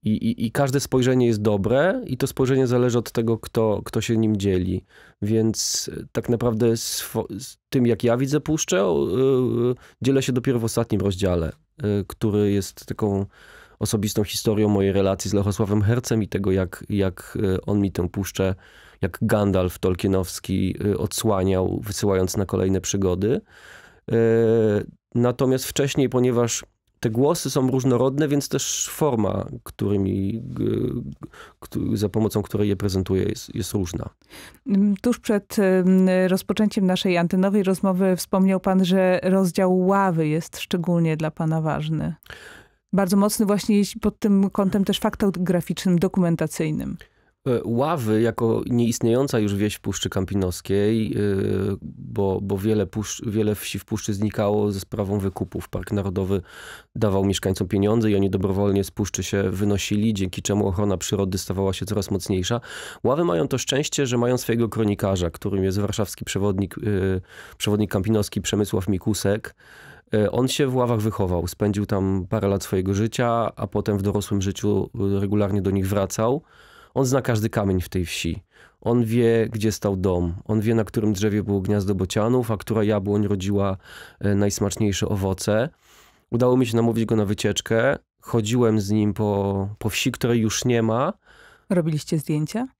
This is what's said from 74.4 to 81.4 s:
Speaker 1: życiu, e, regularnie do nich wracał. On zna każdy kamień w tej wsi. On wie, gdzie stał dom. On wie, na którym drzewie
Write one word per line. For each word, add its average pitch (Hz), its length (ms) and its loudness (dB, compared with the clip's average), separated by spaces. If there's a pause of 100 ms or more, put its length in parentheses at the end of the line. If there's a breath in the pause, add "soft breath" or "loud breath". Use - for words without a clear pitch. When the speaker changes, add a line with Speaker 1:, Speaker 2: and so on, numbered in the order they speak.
Speaker 1:
życiu, 98 480 -2 (280)
e, - 20 0
regularnie 101 420 0
do 95 100 0
nich 95 160 0
wracał. 107 540 0 (520 loud breath)
On 135 120 0
zna 131 160 2
każdy 110 280 0
kamień 98 320 0
w - 80 -6
tej 92 160 -2
wsi. 85 380 -6 (380 soft breath)
On 120 220 2
wie, 113 480 2
gdzie 110 200 0
stał 101 240 -2
dom. 90 400 0 (100)
On 110 160 0
wie, 113 140 2
na 113 80 2
którym 107 300 0
drzewie 104 300 0